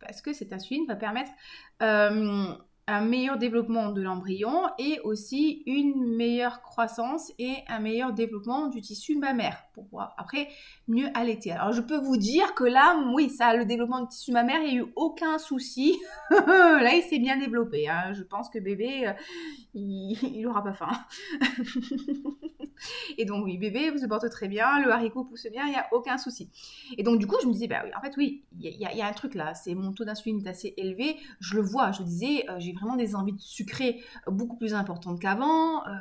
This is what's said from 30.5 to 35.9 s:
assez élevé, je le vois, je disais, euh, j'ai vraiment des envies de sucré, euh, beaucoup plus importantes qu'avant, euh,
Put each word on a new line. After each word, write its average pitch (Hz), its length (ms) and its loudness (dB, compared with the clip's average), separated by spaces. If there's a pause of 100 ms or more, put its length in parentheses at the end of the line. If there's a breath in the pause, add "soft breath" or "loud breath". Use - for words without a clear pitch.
assez 180 260 -10
élevé, 190 400 -4 (240 loud breath)
je 185 140 -6
le 214 80 4
vois, 202 300 2
je 196 100 -6
disais, 214 480 0
euh, 185 80 -6
j'ai 175 140 -6
vraiment 208 240 -4
des 214 180 0
envies 196 180 -2
de 202 80 -8
sucré, 240 640 -4 (240 loud breath)
euh, 190 60 -2
beaucoup 233 240 -4
plus 220 180 -4
importantes 175 460 -4
qu'avant, 302 640 2
euh, 202 140 -8